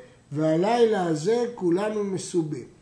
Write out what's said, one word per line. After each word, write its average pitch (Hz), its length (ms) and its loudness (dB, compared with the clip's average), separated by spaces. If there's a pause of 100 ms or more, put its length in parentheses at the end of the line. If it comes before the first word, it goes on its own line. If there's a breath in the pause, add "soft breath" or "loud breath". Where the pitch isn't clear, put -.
(320 loud breath)
והלילה 190 720 2
הזה 175 420 0 (100)
כולנו 202 480 0
מסובים." 160 600 -4 (160)